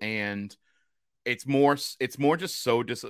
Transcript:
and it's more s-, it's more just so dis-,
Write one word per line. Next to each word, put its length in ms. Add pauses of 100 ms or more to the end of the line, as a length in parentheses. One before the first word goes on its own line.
and 520 (720)
it's 220
more 260
s-, 280
it's 180
more 180
just 260
so 200
dis-, 280